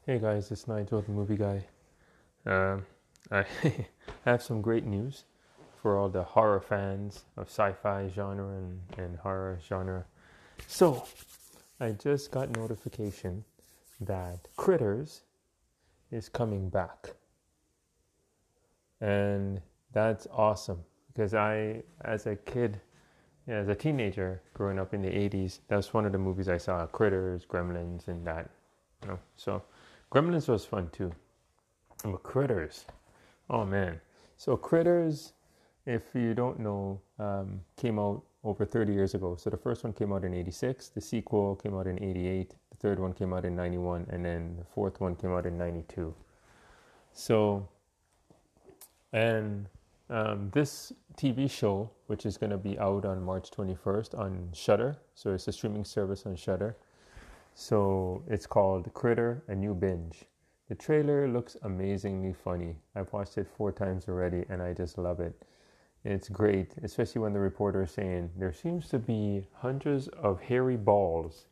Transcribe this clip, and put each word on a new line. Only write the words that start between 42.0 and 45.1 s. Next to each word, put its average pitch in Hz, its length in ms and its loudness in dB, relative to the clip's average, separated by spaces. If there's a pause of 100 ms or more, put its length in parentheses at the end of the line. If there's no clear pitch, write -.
eighty-eight, 92 500 -2 (200)
the - 60 -20
third 101 220 2
one 95 120 -2
came 92 220 -2
out 90 100 -2
in 90 100 -2
ninety-one, 87 560 -2
and 87 140 -4
then 85 340 -4
the 87 60 -10
fourth 98 380 -4
one 92 120 0